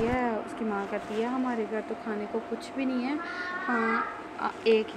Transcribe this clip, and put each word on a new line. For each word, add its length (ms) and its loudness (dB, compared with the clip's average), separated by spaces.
है, 340 2
उसकी 260 -4
माँ 220 0
कहती 340 -2
है, 60 2
"हमारे 380 0
घर 160 -2
तो 140 -4
खाने 300 -2
को 140 -2
कुछ 360 -6
भी 100 0
नहीं 180 2
है। 160 0
हाँ, 360 4
अ, 120 0
एक 300 6